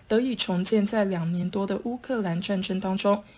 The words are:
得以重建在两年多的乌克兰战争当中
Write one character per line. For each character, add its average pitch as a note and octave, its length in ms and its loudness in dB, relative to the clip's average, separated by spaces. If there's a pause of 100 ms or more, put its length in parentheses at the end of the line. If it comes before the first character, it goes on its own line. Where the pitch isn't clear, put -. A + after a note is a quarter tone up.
得 A3 100 4
以 B3+ 160 0
重 F3+ 260 0
建 G#3 240 2
在 G#3+ 200 2
两 E3+ 260 -2
年 F3 180 -2
多 G3 160 -2
的 G3 200 -2
乌 A#3+ 100 -4
克 B3 260 -4
兰 F3 200 -2
战 F#3+ 200 -2
争 F#3 200 -2
当 F#3+ 160 -2
中 G3+ 260 2 (140)